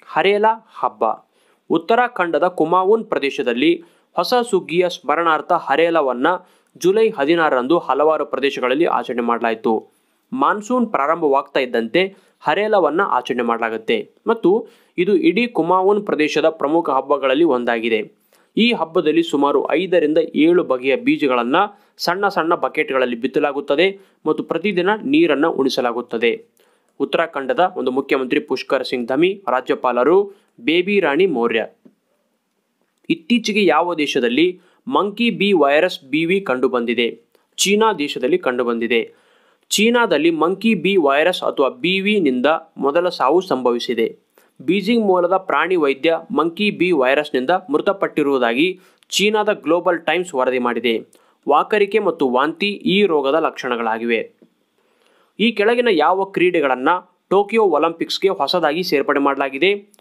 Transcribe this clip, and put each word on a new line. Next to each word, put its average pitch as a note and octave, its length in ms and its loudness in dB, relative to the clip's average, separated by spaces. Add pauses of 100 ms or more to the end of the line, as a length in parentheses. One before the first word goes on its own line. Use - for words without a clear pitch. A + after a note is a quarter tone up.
ಹರೇಲಾ G#3 600 0 (120)
ಹಬ್ಬ. A2+ 260 -4 (640)
ಉತ್ತರಾಖಂಡದ F3 800 0
ಕುಮಾವೂನ್ F#3 580 2
ಪ್ರದೇಶದಲ್ಲಿ C3+ 800 -2 (300)
ಹೊಸ F3+ 200 -2 (160)
ಸುಗ್ಗಿಯ F3 400 0
ಸ್ಮರಣಾರ್ಥ D#3 640 0
ಹರೇಲವನ್ನ D#3 760 2 (500)
ಜುಲೈ G3+ 320 2
ಹದಿನಾರರಂದು D3 680 2
ಹಲವಾರು D3+ 480 0
ಪ್ರದೇಶಗಳಲ್ಲಿ C3+ 600 -2
ಆಚರಣೆ A#2+ 360 -2
ಮಾಡಲಾಯಿತು. A2+ 640 -2 (460)
ಮಾನ್ಸೂನ್ G#3 540 -2
ಪ್ರಾರಂಭವಾಗ್ತಾ D3 720 -2
ಇದ್ದಂತೆ B2+ 560 -2 (240)
ಹರೇಲವನ್ನ F3 600 0
ಆಚರಣೆ B2 420 -2
ಮಾಡಲಾಗುತ್ತೆ A2+ 640 -4 (180)
ಮತ್ತು A3 400 0 (300)
ಇದು F3+ 180 2
ಇಡೀ F#3 320 2
ಕುಮಾವೂನ್ G3 580 0
ಪ್ರದೇಶದ D3+ 440 0
ಪ್ರಮುಖ D#3+ 400 -2
ಹಬ್ಬಗಳಲ್ಲಿ C3+ 540 0
ಒಂದಾಗಿದೆ. A#2 680 0 (460)
ಈ A#3 160 4
ಹಬ್ಬದಲ್ಲಿ E3 500 0
ಸುಮಾರು C#3+ 480 0
ಐದರಿಂದ E3 460 0 (180)
ಏಳು E3+ 280 4
ಬಗೆಯ C3 320 0
ಬೀಜಗಳನ್ನ B2+ 600 0 (420)
ಸಣ್ಣ F#3+ 300 -2
ಸಣ್ಣ F3 280 0
ಬಕೆಟ್ಗಳಲ್ಲಿ C3 600 -2
ಬಿತ್ತಲಾಗುತ್ತದೆ C#3+ 840 -2 (260)
ಮತ್ತು D3+ 180 -2
ಪ್ರತಿದಿನ F3 460 -2 (140)
ನೀರನ್ನ D3+ 440 2
ಉಣಿಸಲಾಗುತ್ತದೆ. A#2+ 960 -2 (540)
ಉತ್ತರಾಖಂಡದ D3 760 -2
ಒಂದು B2+ 160 -2
ಮುಖ್ಯಮಂತ್ರಿ C3 480 -2
ಪುಷ್ಕರ್ C3 460 -4
ಸಿಂಗ್ B2 220 -6
ಧಮಿ, F3 420 -2
ರಾಜ್ಯಪಾಲರು B2+ 800 0 (300)
ಬೇಬಿ F3 380 0
ರಾಣಿ D#3+ 260 2
ಮೌರ್ಯ. A#2 420 -2 (1400)
ಇತ್ತೀಚೆಗೆ G#3 560 0
ಯಾವ E3+ 300 2
ದೇಶದಲ್ಲಿ D3 640 0 (280)
ಮಂಕಿ G3+ 420 -2
ಬಿ G3 240 0
ವೈರಸ್ D#3 500 2
ಬಿ C#3+ 220 -2
ವಿ F#3+ 160 0
ಕಂಡುಬಂದಿದೆ? A#2+ 800 -2 (380)
ಚೀನಾ G#3+ 360 2
ದೇಶದಲ್ಲಿ C#3+ 440 -2
ಕಂಡುಬಂದಿದೆ. A#2 760 -2 (560)
ಚೀನಾದಲ್ಲಿ G#3 600 2
ಮಂಕಿ F#3 440 0
ಬಿ F#3+ 240 0
ವೈರಸ್ D#3 460 2
ಅಥವಾ C3 260 0
ಬಿ D#3 300 -2
ವಿನಿಂದ E3+ 460 0 (320)
ಮೊದಲ D#3 320 0
ಸಾವು E3 320 2
ಸಂಭವಿಸಿದೆ. A#2+ 760 -2 (440)
ಬೀಜಿಂಗ್ G3+ 440 0
ಮೂಲದ F3+ 280 2
ಪ್ರಾಣಿ F3+ 420 0
ವೈದ್ಯ D3+ 440 0 (160)
ಮಂಕಿ E3 360 0
ಬಿ F3+ 200 -2
ವೈರಸ್ನಿಂದ C#3 580 0 (220)
ಮೃತಪಟ್ಟಿರುವುದಾಗಿ D3+ 1080 0 (300)
ಚೀನಾದ G#3 440 0
ಗ್ಲೋಬಲ್ E3+ 520 -2
ಟೈಮ್ಸ್ F3 300 -2
ವರದಿ B2+ 240 0
ಮಾಡಿದೆ. A#2 480 -2 (420)
ವಾಕರಿಕೆ G3 500 2
ಮತ್ತು E3 300 0
ವಾಂತಿ D3+ 400 0
ಈ G3+ 360 2
ರೋಗದ C#3+ 300 2
ಲಕ್ಷಣಗಳಾಗಿವೆ. A#2 960 -4 (1080)
ಈ A3+ 120 2
ಕೆಳಗಿನ A#3 400 0
ಯಾವ F3+ 340 2
ಕ್ರೀಡೆಗಳನ್ನ D#3+ 640 0 (400)
ಟೋಕಿಯೋ G3+ 340 2
ಒಲಿಂಪಿಕ್ಸ್‌ಗೆ E3 640 0
ಹೊಸದಾಗಿ D#3+ 540 -2
ಸೇರ್ಪಡೆ C#3 360 0
ಮಾಡಲಾಗಿದೆ? C#3 640 -2 (160)